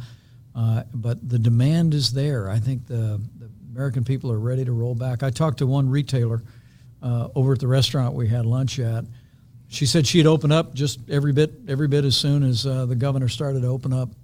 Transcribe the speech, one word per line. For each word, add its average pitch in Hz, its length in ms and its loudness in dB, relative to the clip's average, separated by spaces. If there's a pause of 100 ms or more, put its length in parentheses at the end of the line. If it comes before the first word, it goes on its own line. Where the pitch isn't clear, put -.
(540)
Uh, 113 300 0 (100)
but 120 360 -6
the 120 100 0
demand 139 540 4
is 135 180 0
there. 135 380 -2
I 110 100 0
think 123 260 -4
the, 110 360 -4 (180)
the 113 100 -18 (240)
American 131 300 -2
people 131 260 -2
are 110 100 0
ready 127 260 -2
to 123 80 -2
roll 120 200 -2
back. 123 300 -4
I 135 60 2
talked 147 300 0
to 143 60 0
one 135 240 2
retailer, 123 540 0 (580)
uh, 120 320 -2
over 135 200 2
at 117 60 0
the 135 80 -2
restaurant 131 460 2
we 127 140 -2
had 117 180 0
lunch 123 320 0
at. 113 280 -4 (640)
She - 160 -2
said 147 200 4
she'd 160 220 6
open 156 240 4
up 165 220 2
just 139 260 -4 (100)
every 143 220 0
bit, 147 220 4 (160)
every 143 180 0
bit 143 160 2
as 135 140 2
soon 143 260 2
as, 127 220 0
uh, 131 200 -2
the 123 120 -2
governor 131 320 0
started 139 320 -4
to 123 60 0
open 131 260 -2
up 127 160 -2 (140)